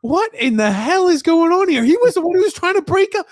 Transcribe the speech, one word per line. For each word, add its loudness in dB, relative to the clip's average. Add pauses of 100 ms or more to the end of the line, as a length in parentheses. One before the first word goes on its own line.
What -2
in -2
the 0
hell 0
is 0
going 2
on 0
here? 0
He 2
was 2
the -2
one -4
who 2
was 0
trying -4
to 0
break 0
up. -4